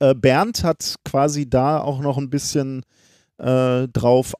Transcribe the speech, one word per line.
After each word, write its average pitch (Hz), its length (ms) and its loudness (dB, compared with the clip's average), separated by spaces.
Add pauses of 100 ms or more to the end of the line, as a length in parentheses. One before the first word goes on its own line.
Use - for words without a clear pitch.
äh, 135 140 4
Bernd 143 500 2
hat - 300 -4 (100)
quasi 143 460 -2
da 135 280 2
auch 139 220 -4
noch 143 160 -2
ein 139 140 -4
bisschen, 135 540 -4 (560)
äh, 127 460 0
drauf 123 540 2